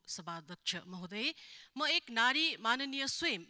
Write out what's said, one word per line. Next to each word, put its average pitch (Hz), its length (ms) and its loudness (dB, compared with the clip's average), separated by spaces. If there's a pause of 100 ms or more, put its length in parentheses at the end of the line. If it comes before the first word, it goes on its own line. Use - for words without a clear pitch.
सभाध्यक्ष 170 680 -6 (120)
महोदय, 185 460 -4 (440)
म 294 100 2
एक 330 220 2
नारी 254 480 4
माननीय 269 500 0
स्वयं 262 320 0 (100)